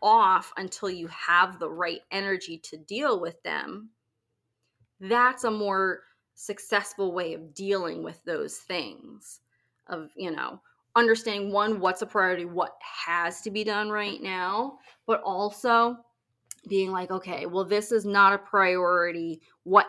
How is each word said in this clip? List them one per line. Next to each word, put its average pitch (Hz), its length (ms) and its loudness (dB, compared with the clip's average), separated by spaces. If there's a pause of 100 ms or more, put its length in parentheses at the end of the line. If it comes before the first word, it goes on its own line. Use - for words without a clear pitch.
off 196 560 4
until 190 320 -6
you 175 180 -8
have 175 500 2
the 170 120 -4
right 170 320 -4 (100)
energy 190 460 -4
to - 180 -16
deal 226 420 0
with 170 260 -8
them, 170 480 -6 (1080)
that's 240 460 2
a 226 60 0
more 190 520 0 (340)
successful 202 760 -4
way 175 200 -4
of 160 200 -14
dealing 185 500 -4
with 165 220 -12
those 151 320 -6
things, - 840 -10 (480)
of, 160 300 -12
you 185 120 -8
know, 151 320 -8 (320)
understanding, 226 560 2
one, 208 300 2
what's 180 220 0
a 208 40 -6
priority, 185 380 0
what 175 380 -4
has 170 580 -4
to 220 100 -10
be 208 140 -2
done 214 260 -2
right 208 320 -4
now, 190 560 -4 (280)
but 220 160 2
also 233 760 2 (720)
being 190 240 0
like, 180 180 -4
"Okay, 180 360 -6
well, 180 180 -2
this 208 300 0
is 214 120 2
not 202 280 8
a 202 40 2
priority. 175 1040 2 (220)
What 196 260 6